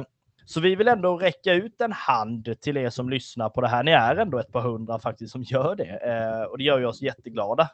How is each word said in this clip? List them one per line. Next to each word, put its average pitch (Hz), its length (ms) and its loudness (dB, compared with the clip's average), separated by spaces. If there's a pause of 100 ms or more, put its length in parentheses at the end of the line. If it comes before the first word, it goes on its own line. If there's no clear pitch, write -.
(480)
så - 140 -6
vi 185 160 4
vill 214 120 4
ändå 180 300 2
räcka 185 340 2
ut 208 280 0
en 226 120 -2
hand 113 680 -2
till 143 160 -2
er 123 140 -2
som 127 200 -6
lyssnar 117 380 -4
på 127 120 -6
det 120 80 2
här. 123 140 2
Ni 165 80 2
är 135 260 6
ändå 131 220 0
ett - 140 -6
par 120 100 -2
hundra 113 360 -4
faktiskt 110 340 -8
som 131 100 -10
gör 135 320 0
det, 151 220 -6
eh, 113 460 -4
och 120 160 -8
det 135 60 -2
gör 143 140 4
ju 127 80 0
oss 113 160 -6
jätteglada, 120 720 -2